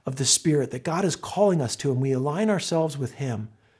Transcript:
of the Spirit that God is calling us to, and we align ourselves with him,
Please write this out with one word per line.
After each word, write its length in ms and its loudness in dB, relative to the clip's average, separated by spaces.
of 100 -6
the 80 0
Spirit 460 2
that 140 -8
God 200 0
is 120 0
calling 440 2
us 160 -2
to, 140 -2
and 100 0
we 120 2
align 360 0
ourselves 480 0
with 180 -6
him, 340 -6